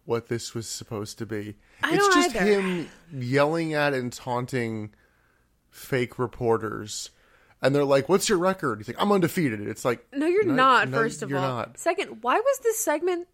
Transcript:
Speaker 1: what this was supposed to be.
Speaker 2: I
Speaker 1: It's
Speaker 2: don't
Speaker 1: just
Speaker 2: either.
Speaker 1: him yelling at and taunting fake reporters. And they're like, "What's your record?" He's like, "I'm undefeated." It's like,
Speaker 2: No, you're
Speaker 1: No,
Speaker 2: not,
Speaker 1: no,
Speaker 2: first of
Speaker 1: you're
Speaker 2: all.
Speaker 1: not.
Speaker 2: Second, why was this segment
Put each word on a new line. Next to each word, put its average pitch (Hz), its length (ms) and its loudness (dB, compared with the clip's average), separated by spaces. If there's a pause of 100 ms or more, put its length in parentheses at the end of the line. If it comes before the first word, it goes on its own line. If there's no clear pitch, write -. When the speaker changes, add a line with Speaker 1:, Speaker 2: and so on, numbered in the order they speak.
Speaker 1:
what 117 240 -2
this - 260 -4
was 113 140 -8
supposed - 500 -8
to 110 80 -8
be. 104 280 -8 (300)
Speaker 2:
I 311 100 2
Speaker 1:
It's 381 40 4
Speaker 2:
don't 403 160 4
Speaker 1:
just 349 220 4
Speaker 2:
either. 190 80 2 (160)
Speaker 1:
him 180 280 -2 (240)
yelling 147 600 0
at 147 200 2
and 123 180 -4
taunting 120 800 -4 (800)
fake - 480 -4
reporters. 110 920 -2 (520)
And 135 120 4
they're 143 100 2
like, 139 240 4
"What's 190 200 2
your 196 100 2
record?" 165 400 -2
He's 107 100 -12
like, 120 120 -6
"I'm 202 100 2
undefeated." 165 560 2
It's 110 180 -6
like, 120 280 -2
Speaker 2:
No, 277 140 -2
you're 392 180 4
Speaker 1:
No, 311 100 2
Speaker 2:
not, 247 340 4
Speaker 1:
no, - 100 -2
Speaker 2:
first 226 240 -2
of 139 80 -6
Speaker 1:
you're 139 80 -2
Speaker 2:
all. 135 180 0
Speaker 1:
not. - 220 -6
Speaker 2:
Second, 311 440 -4
why 254 160 2
was 523 240 2
this 453 160 0
segment 339 560 0